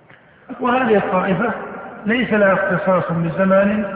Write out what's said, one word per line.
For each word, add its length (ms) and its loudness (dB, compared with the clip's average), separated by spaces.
وهذه 360 2
الطائفة 540 0
ليس 260 0
لها 200 4
اختصاص 600 0
بزمان 720 2